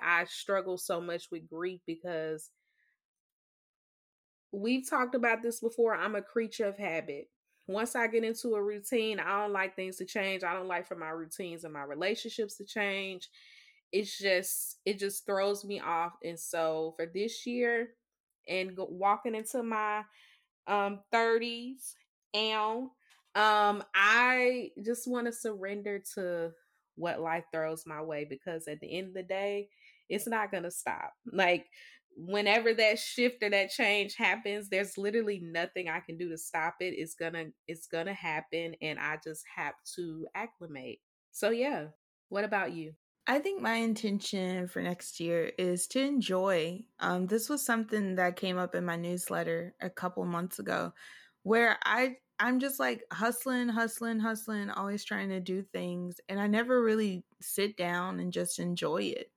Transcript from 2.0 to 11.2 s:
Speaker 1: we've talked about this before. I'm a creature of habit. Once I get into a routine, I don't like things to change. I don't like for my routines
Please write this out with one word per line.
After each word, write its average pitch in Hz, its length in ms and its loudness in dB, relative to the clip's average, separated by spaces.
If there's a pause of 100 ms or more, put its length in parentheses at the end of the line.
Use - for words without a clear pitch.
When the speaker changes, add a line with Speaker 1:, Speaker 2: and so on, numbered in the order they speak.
Speaker 1:
we've 240 360 0
talked 254 280 0
about 226 260 2
this 233 200 -4
before. 226 340 4
I'm 196 200 0
a 202 60 0
creature 220 440 -2
of 196 120 -2
habit. 160 520 -4 (360)
Once 220 300 -2
I 233 120 4
get 226 180 2
into 226 300 0
a 208 60 2
routine, 208 600 0
I 190 180 0
don't 208 140 0
like 190 240 0
things 185 200 -6
to - 80 -8
change. 190 380 -2
I 175 80 0
don't 185 160 -4
like 175 180 -2
for 175 120 -8
my 160 140 -6
routines 165 520 -8